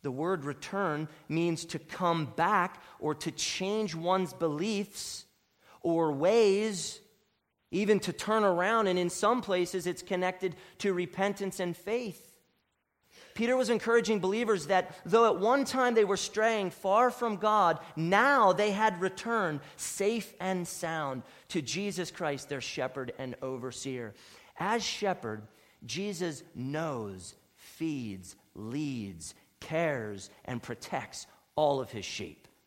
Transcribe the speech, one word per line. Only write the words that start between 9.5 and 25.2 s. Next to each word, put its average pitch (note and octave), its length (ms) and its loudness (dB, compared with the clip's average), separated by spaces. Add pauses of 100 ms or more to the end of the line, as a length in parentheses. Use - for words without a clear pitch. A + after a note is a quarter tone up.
it's F3 160 -6
connected F#3 520 -2 (260)
to G3+ 120 2
repentance F#3+ 680 -2
and F3 140 -2
faith. A3+ 580 -6 (1000)
Peter A#3 240 2
was B3 140 2
encouraging A3 500 4
believers G3 460 0
that F#3 280 2 (100)
though A3+ 220 6
at F#3+ 140 4
one B3 240 4
time B3 300 0
they A3 100 6
were G3 120 0
straying G#3+ 540 0
far G#3+ 400 4
from A#3 260 -2
God, G3 440 4 (160)
now G3+ 560 6
they G#3 180 4
had G3+ 300 2
returned F#3+ 580 -2 (180)
safe - 640 -2
and F#3 300 -2
sound D3+ 540 -4 (260)
to F3+ 120 -2
Jesus F3 520 -4
Christ, C#3+ 360 -4
their C#3 120 -6
shepherd C3 580 -6
and B2+ 240 -8
overseer. B2+ 720 -8 (420)
As G#3 280 -2
shepherd, A#2 580 -4 (420)